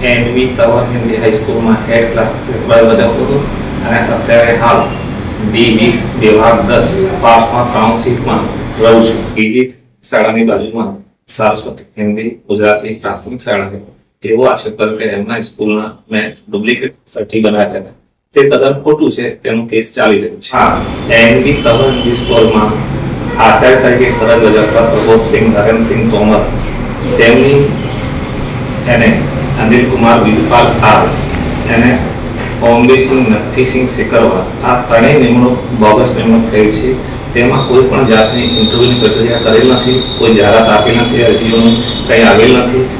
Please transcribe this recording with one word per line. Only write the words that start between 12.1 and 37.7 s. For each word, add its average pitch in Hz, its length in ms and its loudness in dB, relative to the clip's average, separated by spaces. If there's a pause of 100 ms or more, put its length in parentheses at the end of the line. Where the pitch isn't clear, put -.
ગુજરાતી 104 640 -2
પ્રાથમિક 117 460 -10
શાળા 98 300 -6
છે. - 600 -16
એવો 117 140 0
આક્ષેપ 120 340 -2
કર્યો 107 200 -2
કે 107 60 -6
એમના 107 360 -6
સ્કૂલના 107 580 -6 (140)
મેં 107 240 -6 (140)
ડુપ્લિકેટ 110 460 -4 (120)
સર્ટી 110 340 -6
બનાવ્યા 104 280 0
હતા. 95 220 -10 (420)
તે 139 160 4
તદ્દન 135 320 0
ખોટું 151 300 0
છે, 123 180 -6
તેનો 113 360 -6
કેસ 110 300 -4
ચાલી 110 240 2
રહ્યો - 160 -6
છે. - 220 -8
હા, - 240 0 (300)
એન 117 320 2
વી 143 100 2
તનવર 123 380 2
હિન્દી 123 220 -2
સ્કૂલમાં - 880 0 (400)
આચાર્ય 127 340 4
તરીકે 123 360 2
ફરજ 113 400 2
બજાવતા 107 300 2
પ્રબોધસિંહ 113 760 2
નરેનસિંહ 113 540 0
તોમર, 104 280 2 (800)
તેમની 135 520 4 (1160)
એને 117 340 2 (380)
અનિલકુમાર 117 640 2
વીરપાલ - 420 2
આર, - 420 2 (680)
એને 123 240 2 (640)
ઓમબીરસિંહ 127 680 4
નથીસિંહ 127 600 -2
સિકરવા, - 760 -2
આ 123 140 0
ત્રણેય 131 380 2
નિમણૂક 123 380 2 (220)
બોગસ 107 380 2
નિમણૂક 113 340 2
થઈ 107 200 2
છે. 127 220 -2 (400)
તેમાં 123 340 0
કોઈ 127 140 4